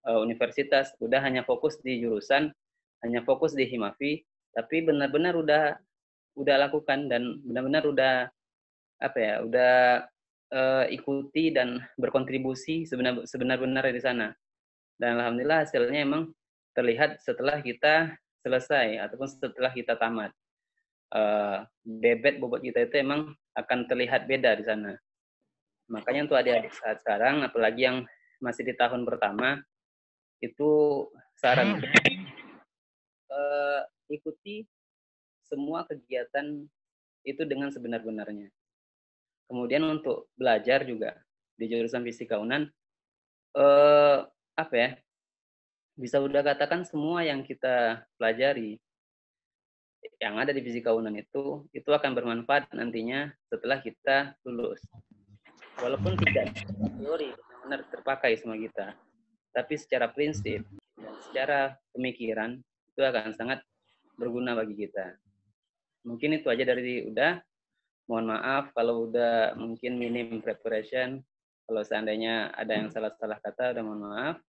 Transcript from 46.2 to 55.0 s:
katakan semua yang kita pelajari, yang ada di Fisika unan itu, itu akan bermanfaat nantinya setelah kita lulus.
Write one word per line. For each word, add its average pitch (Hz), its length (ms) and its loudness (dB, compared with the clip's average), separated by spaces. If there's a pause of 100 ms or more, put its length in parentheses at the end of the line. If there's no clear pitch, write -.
katakan 143 400 0
semua 165 400 -2
yang 135 240 -4
kita 120 560 0 (160)
pelajari, 113 560 0 (1400)
yang 107 180 -4
ada 135 140 0
di 135 100 -2
Fisika 120 300 -2
unan 113 240 0
itu, 139 560 -8
itu 135 180 -8
akan 143 220 2
bermanfaat 120 640 -2
nantinya 120 560 -4 (160)
setelah 127 320 -4
kita 135 640 -2
lulus. 120 400 -8 (920)